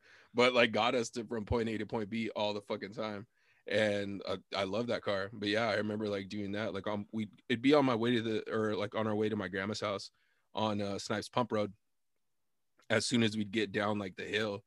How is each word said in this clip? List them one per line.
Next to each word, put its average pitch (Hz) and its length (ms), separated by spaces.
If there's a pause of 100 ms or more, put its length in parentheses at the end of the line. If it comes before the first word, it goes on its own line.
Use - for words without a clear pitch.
(320)
But, 123 220
like, 120 180
got 113 220
us 120 160
to, 120 140
from 110 200
point 113 240
A 110 80
to 107 80
point 107 240
B 110 220
all 104 240
the 104 80
fucking 101 320
time. 104 320 (400)
And, 101 580
uh, 92 140 (180)
I 98 80
love 101 220
that 110 160
car. 98 300
But 104 160
yeah, 110 200
I 101 60
remember, 104 340
like, 98 200
doing 101 240
that. 101 200
Like, 95 140
um, 104 260
we, 110 160 (200)
it'd 123 140
be 139 120
on 147 100
my 127 100
way 117 220
to 110 60
the, 110 320
or, 110 200
like, 101 200
on 110 120
our 107 80
way 107 140
to 107 80
my 98 120
grandma's 98 320
house 101 300 (440)
on, 104 260
uh, 101 180
Snipes 104 300
Pump 123 240
Road. 104 220 (1120)
As 110 180
soon 120 160
as 107 140
we'd 104 160
get 104 200
down, 104 260
like, 98 180
the 92 80
hill, 104 420